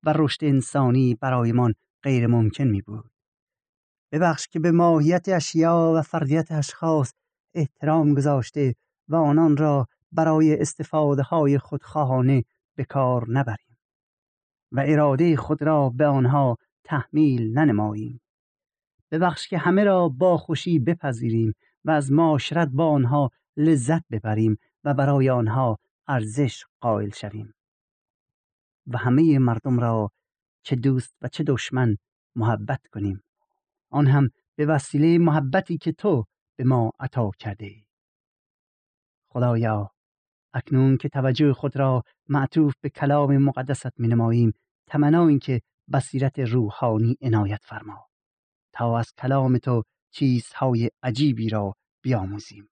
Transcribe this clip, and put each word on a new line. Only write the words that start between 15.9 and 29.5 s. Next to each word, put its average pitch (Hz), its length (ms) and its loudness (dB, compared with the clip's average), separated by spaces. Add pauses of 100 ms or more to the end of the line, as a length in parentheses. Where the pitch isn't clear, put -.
آنها 135 500 2 (280)
تحمیل 131 720 -2
ننماییم. 107 640 -2 (880)
ببخش 170 380 -2
که 180 100 -4
همه 185 260 2
را 185 240 2
با 165 280 2
خوشی 165 420 -2
بپذیریم 117 760 -2 (300)
و 151 60 -2
از 143 220 0
معاشرت 156 560 2
با 147 220 0
آنها 139 400 0 (260)
لذت 156 540 0
ببریم 110 480 -2 (260)
و 143 100 0
برای 135 360 0
آنها 120 480 -2 (280)
ارزش 120 580 -4 (160)
قائل 104 300 -2
شویم 107 440 -14 (1300)
و 120 120 -6
همهٔ 139 400 2
مردم 123 420 0